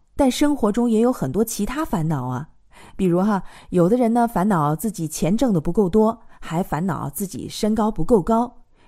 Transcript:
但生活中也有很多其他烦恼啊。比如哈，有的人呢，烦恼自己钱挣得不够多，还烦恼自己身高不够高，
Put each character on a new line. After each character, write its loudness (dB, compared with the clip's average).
但 2
生 0
活 0
中 0
也 2
有 2
很 -4
多 0
其 -6
他 -4
烦 -4
恼 -4
啊。 -8
比 -2
如 2
哈， 0
有 4
的 2
人 2
呢， 2
烦 0
恼 2
自 -4
己 -6
钱 -2
挣 2
得 2
不 -2
够 2
多， 2
还 -4
烦 -4
恼 -4
自 -8
己 -10
身 -2
高 0
不 -2
够 4
高， -2